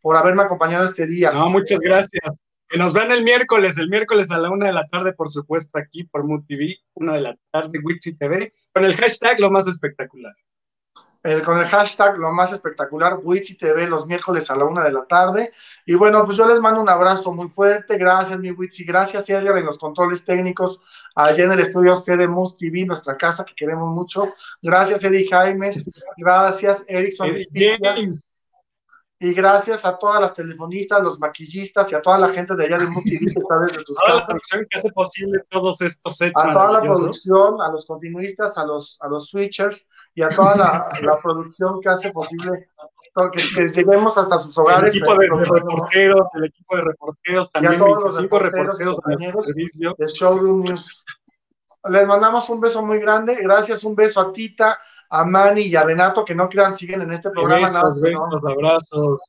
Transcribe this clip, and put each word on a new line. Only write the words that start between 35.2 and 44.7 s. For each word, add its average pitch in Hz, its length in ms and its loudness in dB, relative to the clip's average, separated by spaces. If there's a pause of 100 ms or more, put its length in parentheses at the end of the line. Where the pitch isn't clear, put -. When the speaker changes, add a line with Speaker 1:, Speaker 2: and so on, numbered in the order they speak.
Speaker 2:
todos 185 320 -4
estos 170 380 -8
hechos 170 240 2
Speaker 1:
A 160 80 2
toda 190 140 6
la 208 60 2
Speaker 2:
maravillosos. 185 280 2
Speaker 1:
producción, 190 600 2
a 160 100 -2
los 156 140 -10
continuistas, 180 720 -8
a 156 80 -4
los, 147 340 -10
a 147 80 -12
los 147 220 -8
switchers 202 600 -6 (240)
y 165 100 -2
a 160 60 0
toda 196 280 6
la, 175 320 2
Speaker 2:
<laughs> 147 120 -10
Speaker 1:
la 151 200 2
producción 170 580 -6
que 190 80 -6
hace 185 240 -2
posible 170 560 -8 (460)
to-, 185 180 0
que, 170 100 -4 (140)
que 175 140 2
lleguemos 202 480 2
hasta 185 220 0
sus 147 180 -8
Speaker 2:
El 160 60 2
Speaker 1:
hogares, 190 300 6